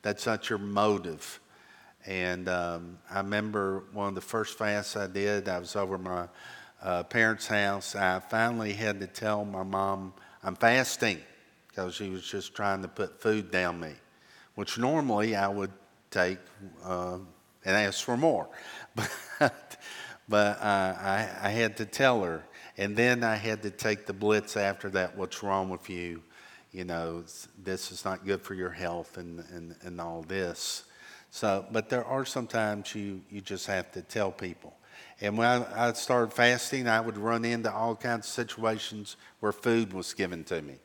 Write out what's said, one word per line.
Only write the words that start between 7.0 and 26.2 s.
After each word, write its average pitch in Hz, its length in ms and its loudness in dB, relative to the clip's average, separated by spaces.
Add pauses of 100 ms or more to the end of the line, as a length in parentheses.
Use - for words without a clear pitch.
parents' 113 440 2
house. 101 480 0
I 95 260 2
finally 113 500 0
had 101 300 -2
to 95 60 -4
tell 104 360 -2
my 98 200 -6
mom, 95 500 0 (280)
"I'm 92 140 -4
fasting," 117 640 4 (540)
'cause 92 200 -4
she 101 140 -6
was 92 140 -6
just - 320 -8
trying 98 260 0
to 92 60 -8
put - 340 -6
food 107 300 2
down 90 300 0
me, 76 100 -8 (640)
which 104 220 -6
normally 117 580 2
I 98 140 2
would 98 240 -2 (380)
take, 92 280 2 (420)
uh, 90 380 -4 (460)
and 95 100 4
ask 101 300 2
for 123 100 0
more. 143 320 2 (480)
<laughs> 110 100 -2 (320)
But, - 400 2 (500)
but, 104 340 6
uh, 98 380 4
I, 98 300 0 (140)
I 101 60 2
had 110 280 2
to 110 80 -2
tell 120 380 4
her. 82 220 -2 (320)
And 101 180 0
then 120 280 6
I 110 120 2
had 107 280 -2
to 101 80 -2
take 107 340 0
the 101 80 -6
blitz 104 440 2
after 98 340 0
that, 92 260 0
"What's 92 260 -6
wrong 98 260 2
with 90 200 -8
you? 87 340 -8 (500)